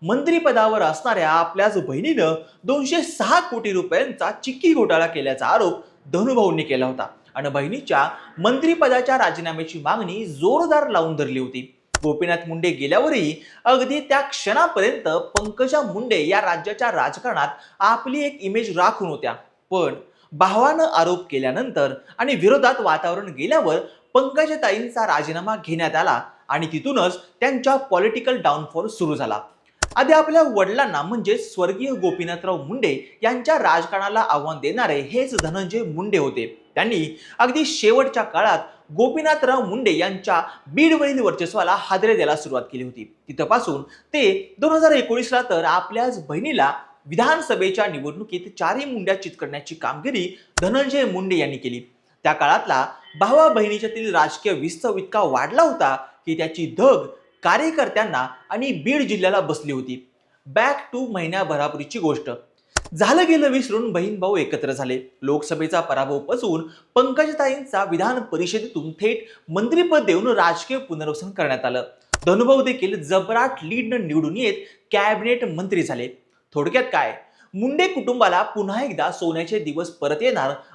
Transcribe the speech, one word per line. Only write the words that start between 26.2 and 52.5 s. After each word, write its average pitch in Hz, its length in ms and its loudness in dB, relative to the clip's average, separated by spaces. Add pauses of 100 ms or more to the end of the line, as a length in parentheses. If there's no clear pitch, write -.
आणि 156 180 -2
तिथूनच 180 520 -2 (200)
त्यांच्या 269 360 2
पॉलिटिकल 254 680 0
डाऊनफॉल 156 460 -2
सुरू 170 280 -4
झाला. 107 240 -4 (560)
आधी 269 180 4
आपल्या 311 280 6
वडिलांना 208 600 0
म्हणजे 202 360 -2
स्वर्गीय 196 540 -4
गोपीनाथराव 175 720 -4
मुंडे 160 600 -4
यांच्या 254 360 2
राजकारणाला 196 600 0
आव्हान 151 400 0
देणारे 165 400 -2
हेच 240 420 -4
धनंजय 185 400 -4
मुंडे 185 360 -2
होते. 127 580 -4
त्यांनी 170 440 -2 (200)
अगदी 254 260 2
शेवटच्या 233 580 2
काळात 185 360 2 (380)
गोपीनाथराव 269 680 2
मुंडे 208 280 2
यांच्या 180 500 0 (240)
बीडवरील 285 520 4
वर्चस्वाला 180 600 0
हादरे 208 360 2
द्यायला 151 200 2
सुरुवात 135 280 -4 (100)
केली 127 100 -8
होती. 123 320 -16 (120)
तिथपासून 151 560 -2
ते - 760 -2
दोन 311 140 2
हजार 320 180 6
एकोणीसला 247 500 0
तर 180 220 0
आपल्याच 185 640 -2
बहिणीला 160 460 0 (320)
विधानसभेच्या 202 840 0
निवडणुकीत 170 720 -10
चारही 208 260 -2
मुंड्या 190 360 -2
चित 165 180 -10
करण्याची 143 360 -10
कामगिरी 180 640 -6 (240)
धनंजय 262 420 2
मुंडे 185 320 -2
यांनी 135 220 -2
केली. 123 240 -8 (420)
त्या 151 100 4
काळातला 151 540 2 (320)